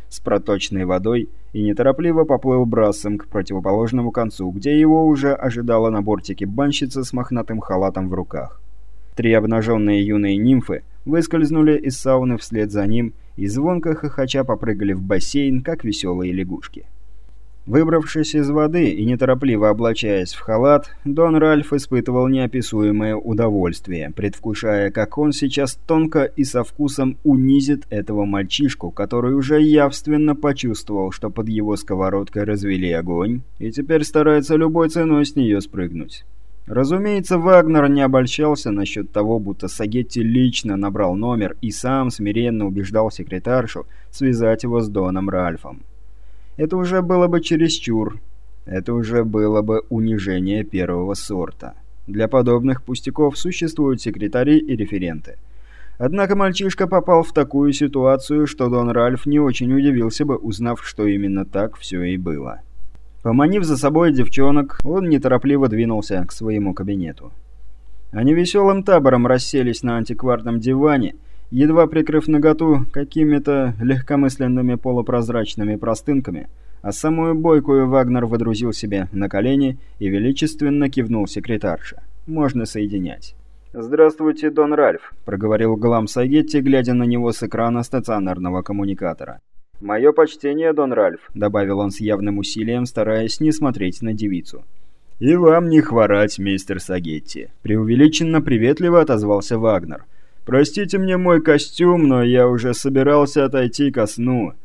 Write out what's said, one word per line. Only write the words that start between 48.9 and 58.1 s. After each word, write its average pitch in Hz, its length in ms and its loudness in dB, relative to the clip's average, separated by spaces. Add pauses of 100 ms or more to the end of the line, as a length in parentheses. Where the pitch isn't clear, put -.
уже 117 300 0
было 107 380 2
бы 110 280 0
унижение 104 720 -2
первого 92 520 -2
сорта. 85 580 -8 (320)
Для 104 220 -2
подобных 123 560 2
пустяков 139 540 -2
существуют 156 640 -2
секретари 113 560 0
и 147 180 0
референты. 92 600 -6 (600)
Однако 190 380 0
мальчишка 190 520 0
попал 175 360 4
в 160 100 -6
такую 143 400 2
ситуацию, 139 760 2